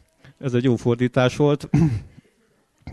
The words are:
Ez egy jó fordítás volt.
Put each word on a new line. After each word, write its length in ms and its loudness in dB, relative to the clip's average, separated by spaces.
Ez 160 -4
egy 100 0
jó 120 2
fordítás 600 0
volt. 320 0